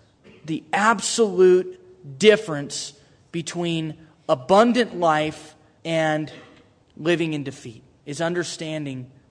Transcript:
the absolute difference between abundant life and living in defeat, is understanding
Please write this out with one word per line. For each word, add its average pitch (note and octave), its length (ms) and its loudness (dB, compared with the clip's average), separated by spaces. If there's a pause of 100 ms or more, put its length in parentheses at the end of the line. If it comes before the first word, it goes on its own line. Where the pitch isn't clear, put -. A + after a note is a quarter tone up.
(440)
the D#3 280 -8
absolute F#3+ 1080 2 (380)
difference F#3 760 2 (400)
between E3 640 -4 (320)
abundant G3 720 4
life D#3 560 0 (300)
and D#3 480 -2 (640)
living D#3+ 360 -2
in D3 120 -6
defeat, B2+ 380 -14 (240)
is C#3+ 140 -10
understanding D#3 880 -6 (200)